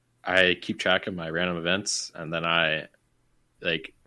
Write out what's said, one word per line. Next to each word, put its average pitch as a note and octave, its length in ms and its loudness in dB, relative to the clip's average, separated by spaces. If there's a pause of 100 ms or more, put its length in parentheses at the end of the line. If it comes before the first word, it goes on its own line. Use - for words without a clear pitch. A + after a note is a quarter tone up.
(240)
I F#2 360 6
keep - 180 -6
track F#2+ 280 2
of G2 80 -6
my E2 160 -6
random F2 260 -2
events, F2+ 580 -4
and D#2+ 180 -10
then E2 120 -2
I, E2 440 2 (720)
like, E2 340 -4 (120)